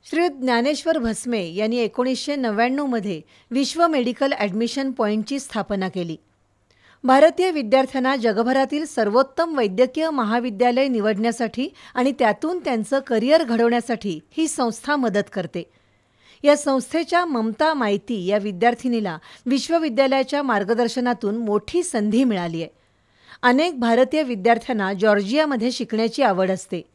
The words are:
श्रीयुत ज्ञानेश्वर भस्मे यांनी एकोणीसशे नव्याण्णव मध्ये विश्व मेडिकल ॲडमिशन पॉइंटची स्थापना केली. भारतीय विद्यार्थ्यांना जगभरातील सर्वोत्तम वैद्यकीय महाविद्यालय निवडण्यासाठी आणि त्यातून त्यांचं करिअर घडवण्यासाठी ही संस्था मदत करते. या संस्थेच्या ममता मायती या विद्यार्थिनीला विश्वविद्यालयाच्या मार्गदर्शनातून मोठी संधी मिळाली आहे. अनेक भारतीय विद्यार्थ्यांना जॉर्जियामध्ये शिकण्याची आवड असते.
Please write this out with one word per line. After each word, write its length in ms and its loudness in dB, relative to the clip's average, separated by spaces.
श्रीयुत 200 0
ज्ञानेश्वर 680 0
भस्मे 560 -4
यांनी 220 -2
एकोणीसशे 600 -2
नव्याण्णव 500 0
मध्ये 340 -4
विश्व 360 0
मेडिकल 460 0
ॲडमिशन 580 -2
पॉइंटची 480 -2
स्थापना 500 -6
केली. 280 -6
भारतीय 460 4
विद्यार्थ्यांना 680 0
जगभरातील 680 0
सर्वोत्तम 760 0
वैद्यकीय 520 0
महाविद्यालय 760 0
निवडण्यासाठी 800 -2
आणि 240 2
त्यातून 400 0
त्यांचं 420 -2
करिअर 420 2
घडवण्यासाठी 760 0
ही 160 -2
संस्था 480 -2
मदत 360 -2
करते. 300 -8
या 140 6
संस्थेच्या 680 0
ममता 500 0
मायती 520 -2
या 120 2
विद्यार्थिनीला 800 0
विश्वविद्यालयाच्या 960 0
मार्गदर्शनातून 960 0
मोठी 460 -2
संधी 420 0
मिळाली 380 -2
आहे. 80 -10
अनेक 380 2
भारतीय 420 4
विद्यार्थ्यांना 680 0
जॉर्जियामध्ये 800 2
शिकण्याची 520 -2
आवड 280 2
असते. 320 -6